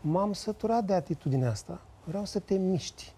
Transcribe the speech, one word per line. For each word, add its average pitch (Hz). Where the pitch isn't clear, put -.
„M-am 190
săturat 214
de 190
atitudinea 135
asta, -
vreau 196
să -
te 196
miști.” 185